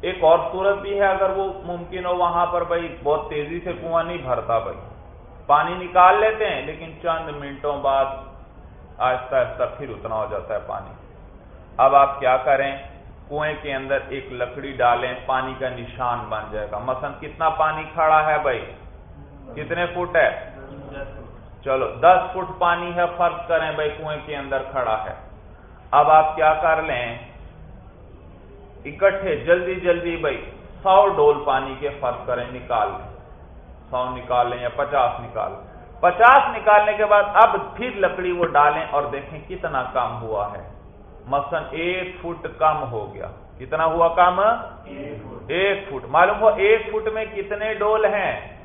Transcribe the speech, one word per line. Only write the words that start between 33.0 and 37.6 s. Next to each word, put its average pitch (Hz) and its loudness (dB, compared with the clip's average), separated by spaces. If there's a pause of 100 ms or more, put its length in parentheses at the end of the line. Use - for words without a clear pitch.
سو 127 -2 (120)
نکال 123 0
لیں 123 -6
یا 123 -2
پچاس 135 2
نکال 110 -6
لیں۔ - -14 (360)
پچاس 233 8 (140)
نکالنے 214 4
کے 208 2
بعد 208 6 (200)
اب 208 4 (200)